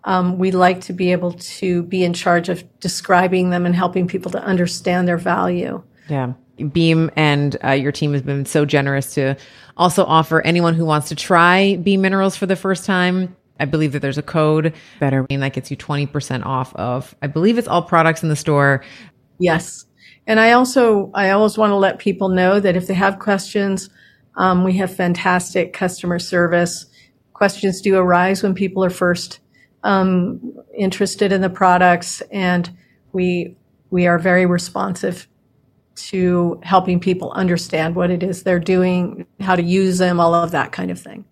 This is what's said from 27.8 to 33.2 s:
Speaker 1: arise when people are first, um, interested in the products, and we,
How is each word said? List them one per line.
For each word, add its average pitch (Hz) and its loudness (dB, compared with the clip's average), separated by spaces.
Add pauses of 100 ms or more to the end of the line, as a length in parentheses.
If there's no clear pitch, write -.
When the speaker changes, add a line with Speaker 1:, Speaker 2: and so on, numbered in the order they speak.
Speaker 1:
arise 180 2
when 196 0
people 185 -2
are 185 2
first, 175 -2 (440)
um, 185 2 (340)
interested 196 -2
in 190 0
the 185 0
products, 180 2 (100)
and 180 -2 (360)
we, 180 -4 (360)